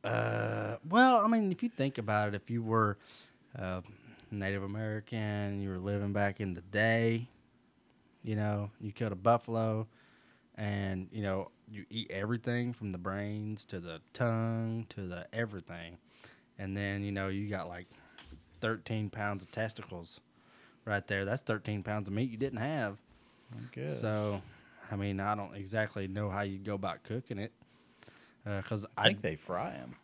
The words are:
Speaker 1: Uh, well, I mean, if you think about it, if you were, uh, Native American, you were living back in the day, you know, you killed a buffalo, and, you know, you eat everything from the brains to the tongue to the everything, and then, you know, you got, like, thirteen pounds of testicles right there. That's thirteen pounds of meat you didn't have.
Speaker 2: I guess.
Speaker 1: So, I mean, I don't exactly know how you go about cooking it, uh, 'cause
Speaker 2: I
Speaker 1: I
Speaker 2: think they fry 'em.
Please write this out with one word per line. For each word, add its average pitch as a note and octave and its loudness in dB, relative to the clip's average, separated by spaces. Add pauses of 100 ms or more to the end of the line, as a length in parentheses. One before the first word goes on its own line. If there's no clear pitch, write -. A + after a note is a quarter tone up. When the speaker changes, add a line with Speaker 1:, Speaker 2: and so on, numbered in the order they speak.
Speaker 1:
Uh, A2 0 (120)
well, A#3+ 8
I G#3 6
mean, A3 6
if - -2
you A#3+ 0
think C3+ 0
about G#2+ 4
it, G2+ 0
if - -6
you A#2 0
were, A2 6 (640)
uh, F#2 -2 (500)
Native G2 -2
American, G#2 -2
you G2 0
were F#2 -2
living G2+ 0
back G2+ 2
in F#2+ -2
the F2 -6
day, A2+ 4 (960)
you A2 -2
know, G#2 0 (100)
you G#2+ -6
killed A2 -2
a F#2+ -4
buffalo, A2+ 4 (680)
and, G2 -2
you G#2+ -4
know, F#2+ 0 (180)
you G#2 -12
eat A2+ -6
everything A#2+ 0
from G#2 -6
the F2+ -4
brains G#2 -4
to F#2 -8
the E2+ -10 (120)
tongue A2+ 0
to G2+ -8
the F2+ -6
everything, F2 -6 (600)
and G2 -4
then, G2+ -2
you G2+ -2
know, G2 0
you G2+ -2
got, F#2 -4
like, F2+ -10 (720)
thirteen A2 -2
pounds G#2 -2
of - -20
testicles G#2 -6 (640)
right G2+ 0
there. G2 2
That's A2+ 0
thirteen G#2 0
pounds G#2 -2
of G2 -2
meat B2 2
you A2+ -8
didn't B2+ -2
have. A#2 -2 (560)
Speaker 2:
I A#2 -10 (140)
guess. C#3 -4
Speaker 1:
So, G#2+ 2 (480)
I G#2 -2
mean, G2 0
I G#2 2
don't F#2+ -6
exactly G2+ -2
know G#2 0
how G2 0
you G2 -2
go G2+ -4
about F#2+ -4
cooking A#2 -4
it, G#2+ -4 (920)
uh, G2+ 0
'cause G#2 -2 (120)
Speaker 2:
I G#2 4
Speaker 1:
I - 10
Speaker 2:
think G#2 4
they D#2 0
fry F#2 -2
'em. B1 -10